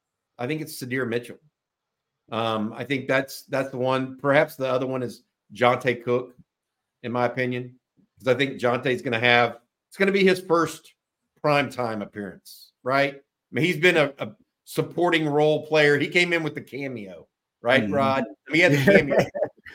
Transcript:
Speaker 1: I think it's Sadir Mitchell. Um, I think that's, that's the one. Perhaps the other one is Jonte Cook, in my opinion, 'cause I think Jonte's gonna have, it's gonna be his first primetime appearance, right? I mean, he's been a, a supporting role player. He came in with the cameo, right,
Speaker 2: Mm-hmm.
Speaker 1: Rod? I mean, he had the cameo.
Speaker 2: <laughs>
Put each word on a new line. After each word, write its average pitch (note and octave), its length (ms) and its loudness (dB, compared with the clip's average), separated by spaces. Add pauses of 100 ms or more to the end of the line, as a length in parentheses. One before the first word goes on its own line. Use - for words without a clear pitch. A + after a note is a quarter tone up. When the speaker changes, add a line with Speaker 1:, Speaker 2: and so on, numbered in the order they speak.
(400)
Speaker 1:
I B2 80 -6
think D#3 140 -6
it's D#3 200 -12
Sadir B2+ 260 -4
Mitchell. A#2 300 -6 (920)
Um, A2 440 -4
I B2+ 80 -10
think C3+ 240 -6
that's, C3+ 360 -2
that's C3+ 260 -6
the C3 80 -12
one. C3 400 -2
Perhaps D3 380 2
the C3 120 -6
other B2+ 200 -2
one C3 160 -6
is A2 200 -12 (300)
Jonte B2 500 2
Cook, B2 320 -4 (680)
in A#2 80 -8
my B2 140 0
opinion, B2 500 -4 (420)
'cause - 100 -6
I B2+ 100 4
think C3+ 220 -2
Jonte's B2 420 0
gonna A#2 180 -2
have, A#2+ 400 4 (300)
it's - 80 -20
gonna G3 140 2
be G3 120 2
his F#3 160 4
first - 540 -2 (500)
primetime B2 580 -2
appearance, - 720 -14 (120)
right? C#3 320 0
I - 60 -20 (300)
mean, A#2+ 120 -2
he's E3+ 140 0
been E3+ 200 4
a, C#3+ 220 2
a B2+ 120 -8 (340)
supporting E3 600 0
role D3+ 400 2
player. D3 300 4
He D3 100 -2
came F3 260 2
in E3 100 0
with D3 120 -6
the C3 60 -12
cameo, A2 640 -12 (340)
right, B2 220 2
Speaker 2:
Mm-hmm. G#2 100 -4
Speaker 1:
Rod? C3+ 300 0
I - 280 -14
mean, D3 40 -2
he D#3+ 60 4
had F3 100 6
the C#3 120 2
cameo. D3 380 6
Speaker 2:
<laughs> - 60 0 (480)